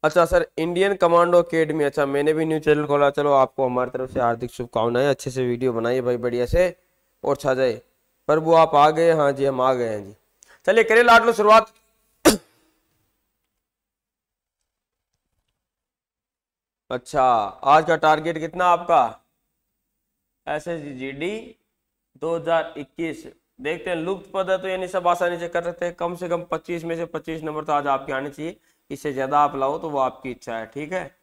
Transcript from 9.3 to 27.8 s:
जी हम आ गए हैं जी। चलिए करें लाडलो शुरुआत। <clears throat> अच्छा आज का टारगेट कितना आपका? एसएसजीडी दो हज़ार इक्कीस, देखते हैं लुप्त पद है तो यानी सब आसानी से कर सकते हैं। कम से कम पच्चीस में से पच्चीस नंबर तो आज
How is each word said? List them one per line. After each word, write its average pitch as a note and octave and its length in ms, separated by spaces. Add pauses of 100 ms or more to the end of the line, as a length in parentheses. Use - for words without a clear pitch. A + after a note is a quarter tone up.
जी C3+ 140
हम C3+ 160
आ C3 120
गए B2 160
हैं G#2 160
जी। G#2 100 (520)
चलिए A3 160
करें A3+ 200
लाडलो A#3 300
शुरुआत। G#3+ 400 (520)
<clears throat> A3 140 (4000)
अच्छा B2+ 320 (440)
आज D3+ 200
का E3 100
टारगेट D#3 420
कितना E3 280
आपका? E3+ 340 (1500)
एसएसजीडी D3 840 (840)
दो E3 180
हज़ार D#3+ 420
इक्कीस, D3+ 500 (340)
देखते E3 280
हैं F3 80
लुप्त F3 360
पद F#3+ 160
है F#3+ 80
तो F#3 100
यानी F#3 200
सब F3 200
आसानी F3 320
से E3+ 100
कर F3 140
सकते F3 220
हैं। E3+ 100
कम F3 200
से F3 140
कम E3+ 220
पच्चीस E3 320
में E3 120
से E3 120
पच्चीस D#3+ 360
नंबर D#3 200
तो D3+ 100
आज C#3+ 160